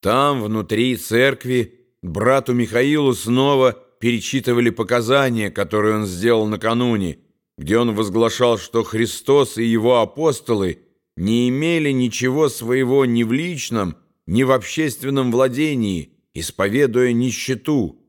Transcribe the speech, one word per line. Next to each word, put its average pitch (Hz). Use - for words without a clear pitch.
Там, 131
внутри 110
церкви, 123
брату 113
Михаилу 123
снова 131
перечитывали 120
показания, 117
которые 107
он 107
сделал 107
накануне, 107
где 76
он 120
возглашал, 113
что 110
Христос 123
и 117
его 117
апостолы 113
не 117
имели 156
ничего 127
своего 131
ни 120
в 113
личном, 131
ни 107
в 131
общественном 135
владении, 123
исповедуя 120
нищету. 120